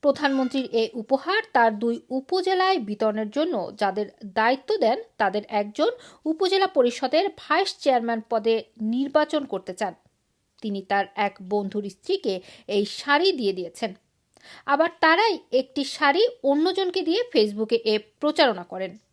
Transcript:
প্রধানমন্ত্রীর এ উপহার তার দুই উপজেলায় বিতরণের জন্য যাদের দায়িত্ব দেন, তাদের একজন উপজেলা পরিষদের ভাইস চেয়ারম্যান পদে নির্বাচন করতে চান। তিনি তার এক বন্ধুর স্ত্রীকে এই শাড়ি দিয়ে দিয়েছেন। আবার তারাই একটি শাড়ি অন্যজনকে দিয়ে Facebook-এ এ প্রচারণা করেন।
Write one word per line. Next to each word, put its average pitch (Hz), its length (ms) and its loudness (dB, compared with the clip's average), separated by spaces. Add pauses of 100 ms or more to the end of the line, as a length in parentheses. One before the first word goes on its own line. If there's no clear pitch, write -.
প্রধানমন্ত্রীর 269 720 0
এ 226 220 0
উপহার 269 480 -2 (100)
তার 226 260 4
দুই 233 300 -2
উপজেলায় 370 680 0
বিতরণের 214 520 -2
জন্য 269 460 -2
যাদের 202 300 -2 (200)
দায়িত্ব 247 500 0
দেন, 285 260 0 (140)
তাদের 202 320 0
একজন 214 420 0 (340)
উপজেলা 381 420 0
পরিষদের 285 720 0
ভাইস 359 420 -2
চেয়ারম্যান 233 520 0
পদে 226 340 0 (160)
নির্বাচন 277 640 0
করতে 190 300 -8
চান। 190 200 -6 (680)
তিনি 202 200 -6
তার 196 320 0
এক 202 280 -2
বন্ধুর 202 480 -4
স্ত্রীকে 233 500 -4 (260)
এই 208 200 0
শাড়ি 302 460 0
দিয়ে 226 200 0
দিয়েছেন। 185 420 -8 (720)
আবার 311 240 2 (100)
তারাই 359 380 4 (140)
একটি 262 320 0
শাড়ি 311 440 2 (140)
অন্যজনকে 359 600 0
দিয়ে 349 220 0 (100)
Facebook-এ 214 500 2
এ 214 140 0 (220)
প্রচারণা 285 440 2
করেন। 185 320 -10 (160)